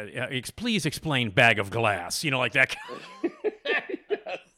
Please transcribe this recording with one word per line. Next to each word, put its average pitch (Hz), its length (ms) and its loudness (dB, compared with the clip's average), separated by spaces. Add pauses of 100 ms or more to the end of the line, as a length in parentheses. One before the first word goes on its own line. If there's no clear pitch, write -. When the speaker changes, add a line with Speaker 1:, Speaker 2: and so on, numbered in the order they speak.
(160)
Speaker 1:
uh, 123 140 -4
ex-, 127 200 -6
"Please 214 360 -2
explain 131 420 0
bag 113 300 6
of 101 100 -2
glass," 98 560 0
you 147 60 0
know, 131 80 0
like 123 140 0
that. 131 280 4
Speaker 2:
<laughs> - 60 -14 (1200)
Yes. 185 300 -6 (200)